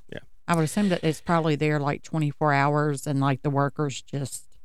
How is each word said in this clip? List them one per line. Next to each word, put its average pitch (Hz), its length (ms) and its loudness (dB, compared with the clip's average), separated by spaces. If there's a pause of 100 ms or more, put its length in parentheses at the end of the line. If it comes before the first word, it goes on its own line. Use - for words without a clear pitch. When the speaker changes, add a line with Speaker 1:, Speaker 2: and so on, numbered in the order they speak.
(120)
Speaker 1:
Yeah. - 80 -10 (280)
Speaker 2:
I 170 80 2
would 160 80 4
assume 202 260 0
that 175 140 0
it's 156 180 0
probably 160 340 2
there, 151 240 2
like, 143 240 -2
twenty-four 151 500 0
hours 147 520 2
and, 139 140 0
like, 135 220 2
the 151 80 0
workers 139 520 0
just - 440 -8 (200)